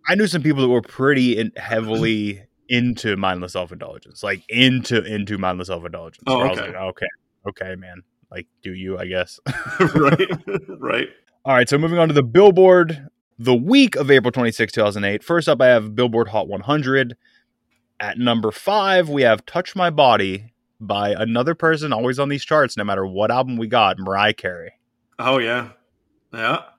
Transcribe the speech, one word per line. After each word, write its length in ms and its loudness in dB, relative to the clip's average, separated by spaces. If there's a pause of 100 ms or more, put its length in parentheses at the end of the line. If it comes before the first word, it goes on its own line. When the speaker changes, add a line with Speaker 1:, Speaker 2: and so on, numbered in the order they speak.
Speaker 1:
I 80 0
knew 120 2
some 140 -2
people 200 0
that 80 4
were 120 2
pretty 560 0
in, 200 -2
heavily 840 -2 (280)
into 480 -2
Mindless 360 -4
Self-Indulgence, 680 -14
like, 260 -6
into, 540 2
into 340 -6
Mindless 300 -4
Self-Indulgence. 600 -12
Speaker 2:
Oh, 100 0
Speaker 1:
Where 100 0
I 40 0
was 80 -4
Speaker 2:
okay. 100 -10
Speaker 1:
like, 120 -14
"Okay, 260 -8 (420)
okay, 260 -12
man. 280 -20 (260)
Like, 180 -16 (140)
do 120 -12
you, 240 -8
I 100 -10
guess." 380 -6
<laughs> 240 -8 (100)
Speaker 2:
<laughs> 0 - (160)
Right, 340 2 (380)
right. 400 -6 (380)
Speaker 1:
All 100 2
right, 140 2
so 80 2
moving 200 0
on 120 4
to 40 -2
the 100 4
Billboard, 840 6 (320)
the 160 4
week 400 4
of 160 0
April 220 4
twenty-sixth, 420 -2
two 60 0
thousand 240 0
eight. 180 -4
First 240 -2
up, 140 2
I 60 6
have 280 4
Billboard 340 0
Hot 200 -2
one 120 -8
hundred. 540 -2 (840)
At 160 -8
number 340 0
five, 560 0
we 140 -2
have 240 2
Touch 300 -6
My 140 0
Body 640 2 (260)
by 320 -2
another 440 -2
person 380 -2
always 260 -4
on 80 -2
these 160 -6
charts, 320 0
no 80 -6
matter 240 -2
what 240 -2
album 260 -2
we 100 -6
got, 300 2
Mariah 360 0
Carey. 400 -10 (440)
Speaker 2:
Oh, 220 0
yeah. 300 -4 (640)
Yeah. 300 -4 (160)